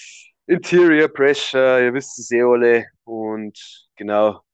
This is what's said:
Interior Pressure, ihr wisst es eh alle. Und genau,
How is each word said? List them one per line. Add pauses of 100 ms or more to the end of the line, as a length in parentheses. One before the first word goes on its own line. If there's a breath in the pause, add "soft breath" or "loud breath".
(480 loud breath)
Interior
Pressure,
ihr
wisst
es
eh
alle. (160)
Und (380)
genau, (120)